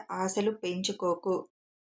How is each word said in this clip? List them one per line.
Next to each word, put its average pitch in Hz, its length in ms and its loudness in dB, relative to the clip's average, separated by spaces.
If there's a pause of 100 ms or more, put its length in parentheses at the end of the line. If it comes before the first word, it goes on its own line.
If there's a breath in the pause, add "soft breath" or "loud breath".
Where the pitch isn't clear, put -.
(120)
ఆశలు 196 400 2
పెంచుకోకు." 185 840 0 (500)